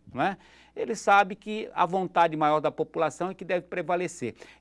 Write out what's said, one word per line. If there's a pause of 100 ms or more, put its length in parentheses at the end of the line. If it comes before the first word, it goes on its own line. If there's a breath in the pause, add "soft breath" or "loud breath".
(140)
não
é? (380 soft breath)
Ele
sabe
que
a
vontade
maior
da
população
é
que
deve
prevalecer. (240 loud breath)